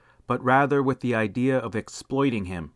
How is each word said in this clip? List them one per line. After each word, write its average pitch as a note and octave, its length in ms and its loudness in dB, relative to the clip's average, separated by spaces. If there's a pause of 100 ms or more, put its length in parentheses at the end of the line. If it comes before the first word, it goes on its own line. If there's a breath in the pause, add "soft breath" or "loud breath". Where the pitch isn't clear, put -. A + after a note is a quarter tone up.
(260 soft breath)
but B2 180 -2
rather C#3 380 4
with C3 180 -2
the A#2+ 140 -2
idea B2 420 0
of A#2 200 -4
exploiting A#2 720 -2
him. F2 300 -8